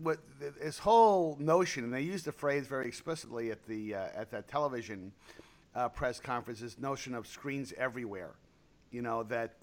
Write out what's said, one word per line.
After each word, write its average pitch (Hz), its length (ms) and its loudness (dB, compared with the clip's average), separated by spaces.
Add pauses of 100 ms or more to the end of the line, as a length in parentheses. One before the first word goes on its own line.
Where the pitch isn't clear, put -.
what 160 180 0 (200)
th-, 143 220 -6
this 151 180 -4
whole 202 640 8
notion, 156 420 4
and 120 100 -2
they 131 100 0
used 185 200 -4
the 147 80 -4
phrase 143 360 0
very 131 200 -2
explicitly 117 640 -6
at - 160 -10
the, 107 280 -4
uh, 95 100 -2 (100)
at 110 160 -8
that 110 160 -8
television, 110 640 -4 (640)
uh, 120 140 2
press 127 320 -4
conference, 120 400 -6
this 117 180 -10
notion 135 340 -4
of 113 140 -8
screens 139 500 -8
everywhere. 110 580 -4 (580)
You 120 80 -6
know, 113 220 -2
that, 117 400 -2